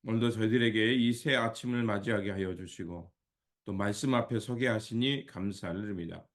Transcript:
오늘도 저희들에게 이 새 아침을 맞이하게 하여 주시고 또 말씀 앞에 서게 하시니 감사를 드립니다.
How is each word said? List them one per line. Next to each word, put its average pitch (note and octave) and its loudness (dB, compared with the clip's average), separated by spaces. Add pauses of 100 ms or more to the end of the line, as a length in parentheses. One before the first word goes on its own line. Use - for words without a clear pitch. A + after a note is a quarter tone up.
오늘도 A#2 2
저희들에게 A2 4
이 A#2+ 4
새 C3+ 0
아침을 A#2+ 0
맞이하게 G#2 0
하여 F#2+ -2
주시고 F2 -10 (540)
또 G#2 -8
말씀 G2+ 0
앞에 A#2+ 2
서게 B2 -2
하시니 A#2+ 0
감사를 F#2+ -6
드립니다. F2 -8